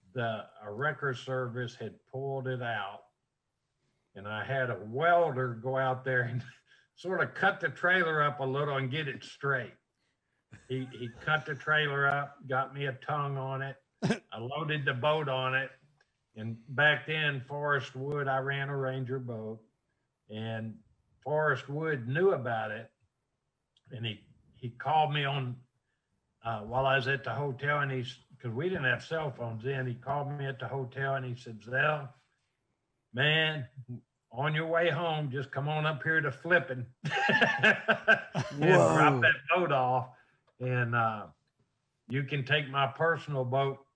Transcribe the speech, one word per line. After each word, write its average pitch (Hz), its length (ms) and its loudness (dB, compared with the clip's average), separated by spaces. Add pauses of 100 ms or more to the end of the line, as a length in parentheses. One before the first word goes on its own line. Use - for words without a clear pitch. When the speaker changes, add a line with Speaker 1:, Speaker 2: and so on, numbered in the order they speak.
(160)
Speaker 1:
the, 113 300 -4 (200)
a 104 60 -10
wrecker 139 420 -4
service 123 600 -6
had 110 180 -12 (180)
pulled 135 360 -6
it 127 140 -4
out, 107 400 -6 (1120)
and 101 120 -12
I 107 180 -6
had 131 240 0
a 110 160 -4
welder 135 680 2 (100)
go 131 140 -2
out 131 280 0
there 131 180 2
and 120 200 -4 (260)
<laughs> - 260 -20
sort 175 280 -4
of 123 100 -4
cut 196 260 2
the 165 100 -2
trailer 165 520 2
up 147 180 2
a 139 60 -2
little 139 320 0
and 131 140 -2
get 151 160 -2
it 113 160 -8
straight. 131 500 -2 (960)
He, 131 220 -4
he 120 180 -10 (160)
cut 151 220 0
the 147 80 -6
trailer 143 520 2
up, 143 280 0 (120)
got 131 280 -2
me 143 100 -4
a 131 80 -2 (140)
tongue 143 300 -2
on 135 260 -4
it. 135 120 -8 (140)
Speaker 2:
<laughs> - 140 -12
Speaker 1:
I - 340 -2
loaded 147 480 -4
the 131 80 0
boat 151 340 0
on 131 280 0
it. 131 160 -2 (640)
And 113 220 -8 (120)
back 147 380 4
then, 147 400 -2
Forrest 147 480 -2
Wood, 139 320 -2
I 131 120 0
ran 139 300 -2
a 143 80 -4
Ranger 131 420 -4
boat, 110 400 -8 (720)
and 110 460 -6 (480)
Forrest 147 460 0
Wood 143 380 -4
knew 175 240 4
about 117 400 -2
it, 117 200 -10 (1000)
and 117 140 -8
he, 104 140 -8 (360)
he 123 140 -10
called 151 440 2
me 143 120 0
on, 131 300 -2 (880)
uh, 113 160 -4
while 123 260 0
I 131 100 4
was 123 100 0
at 135 160 0
the 120 80 -6
hotel, 143 480 -2
and 139 120 -2
he's, 127 260 -4 (240)
'cause 120 100 -6
we 139 180 -2
didn't 175 160 -2
have 123 180 2
cell 156 320 -4
phones 113 280 -8
then, 131 240 -2
he 120 80 -4
called 131 420 -4
me 139 100 -6
at 131 120 -8
the 120 80 -8
hotel, 135 480 -4
and 131 100 -4
he 123 100 -6
said, 107 280 -14
"Zell, 139 480 0 (1000)
man, 151 540 2 (640)
on 147 240 0
your 160 120 0
way 170 220 4
home, 156 420 0
just 135 200 -6
come 139 180 -2
on 151 160 0
up 151 160 0
here 160 180 2
to 147 120 0
Flippin 143 540 2 (100)
<laughs> - 80 -20
and - 760 4 (840)
drop 160 540 8
Speaker 3:
Whoa. 127 80 4
Speaker 1:
that - 140 6 (200)
boat 175 160 4
off, 127 360 2 (520)
and, 123 360 2
uh, 110 280 2 (840)
you 135 140 0
can 139 200 -2
take 147 260 0
my 139 180 2
personal 147 580 0
boat. 135 340 0 (160)